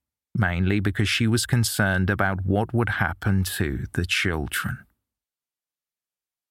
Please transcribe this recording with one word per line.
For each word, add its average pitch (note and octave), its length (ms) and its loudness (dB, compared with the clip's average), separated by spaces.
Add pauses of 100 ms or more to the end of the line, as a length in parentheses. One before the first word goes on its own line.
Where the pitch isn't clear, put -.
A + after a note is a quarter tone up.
(380)
mainly F#2 400 2
because G2+ 300 0
she - 180 0
was A2+ 180 2
concerned F#2+ 640 2
about G2 380 0
what G2+ 260 0
would A#2 180 0
happen F#2+ 520 0
to C#2+ 520 -2
the F2 120 0
children. - 720 -2 (1700)